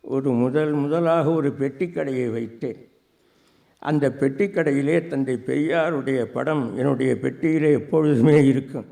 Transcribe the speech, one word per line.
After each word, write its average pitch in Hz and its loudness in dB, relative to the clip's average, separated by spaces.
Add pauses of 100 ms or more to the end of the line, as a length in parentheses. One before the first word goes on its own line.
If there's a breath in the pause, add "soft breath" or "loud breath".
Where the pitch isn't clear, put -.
ஒரு 135 -2
முதல் 135 0
முதலாக 160 0
ஒரு 143 0
பெட்டிக்கடையை 139 -4
வைத்தேன். 113 -8 (1000 soft breath)
அந்த 147 0
பெட்டிக்கடையிலே 143 0 (100)
தந்தை 135 -2
பெரியாருடைய 143 -2
படம் 135 -2 (120)
என்னுடைய 131 0
பெட்டியிலே 151 0
எப்பொழுதுமே 151 4
இருக்கும். 127 0